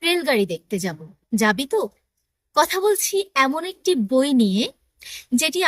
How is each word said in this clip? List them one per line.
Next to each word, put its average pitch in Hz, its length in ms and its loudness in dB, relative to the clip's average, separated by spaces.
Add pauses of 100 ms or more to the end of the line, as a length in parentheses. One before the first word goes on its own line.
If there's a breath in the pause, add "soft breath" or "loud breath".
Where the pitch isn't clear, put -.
রেলগাড়ি 294 420 0
দেখতে 165 340 -8
যাব। 165 200 -6 (420)
যাবি 214 320 2
তো? 440 80 2 (720)
কথা 320 300 2
বলছি 403 300 0 (200)
এমন 269 260 0 (120)
একটি - 180 -2 (200)
বই 262 180 2 (120)
নিয়ে, 202 220 2 (720 loud breath)
যেটি 311 340 0